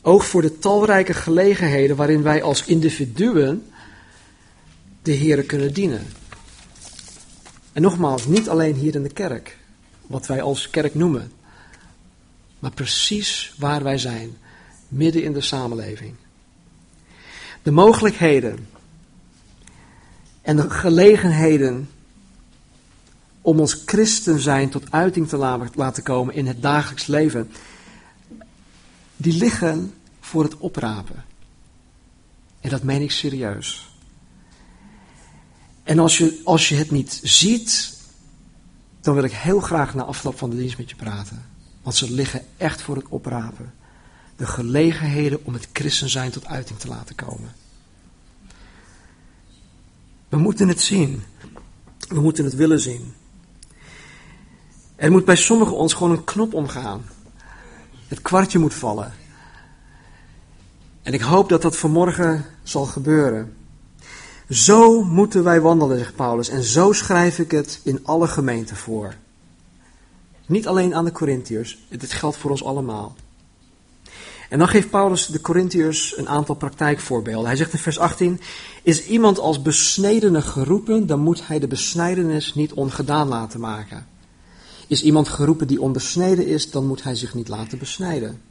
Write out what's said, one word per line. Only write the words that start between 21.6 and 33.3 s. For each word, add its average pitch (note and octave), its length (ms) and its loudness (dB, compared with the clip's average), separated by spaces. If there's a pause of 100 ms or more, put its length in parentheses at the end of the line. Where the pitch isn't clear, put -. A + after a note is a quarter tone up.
om D#3+ 180 4
ons D3+ 260 0
christen G#3 540 2
zijn C3+ 300 0
tot C#3 220 -8
uiting E3 360 2
te D#3 100 -4
la-, B2+ 380 -2
laten C3 280 -4
komen B2+ 300 -2
in C#3 140 -4
het A#2+ 140 -6
dagelijks C#3+ 460 -2
leven, C#3+ 440 0 (1700)
die E3 160 0
liggen F3+ 600 -2 (260)
voor - 240 -2
het D3+ 140 -2
oprapen. A2 680 -8 (1300)
En C3+ 100 -10
dat C3 140 -6
meen C3+ 180 -2
ik C#3+ 100 -6
serieus. B2 840 -8 (1900)